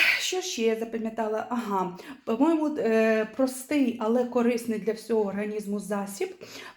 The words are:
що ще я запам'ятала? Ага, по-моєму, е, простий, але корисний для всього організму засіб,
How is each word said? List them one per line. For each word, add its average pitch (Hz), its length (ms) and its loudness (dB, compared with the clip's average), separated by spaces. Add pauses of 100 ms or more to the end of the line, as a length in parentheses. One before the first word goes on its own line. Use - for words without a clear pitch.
(200)
що 370 200 -2
ще 247 220 -4
я 220 140 4
запам'ятала? 220 760 -4
Ага, 196 480 -2 (260)
по-моєму, 302 540 2
е, 220 460 4 (120)
простий, 262 640 2
але 233 240 2
корисний 240 540 0
для 208 140 0
всього 214 320 0
організму 208 540 -2
засіб, 202 560 -4 (420)